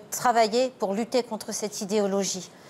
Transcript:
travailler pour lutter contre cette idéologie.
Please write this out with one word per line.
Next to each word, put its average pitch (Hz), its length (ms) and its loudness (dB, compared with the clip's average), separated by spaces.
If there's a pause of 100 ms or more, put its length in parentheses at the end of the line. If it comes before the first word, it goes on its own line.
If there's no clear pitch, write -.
(100)
travailler 233 680 2
pour 196 140 0
lutter 233 300 0
contre 220 320 -8
cette 208 260 -6
idéologie. 196 720 0 (180)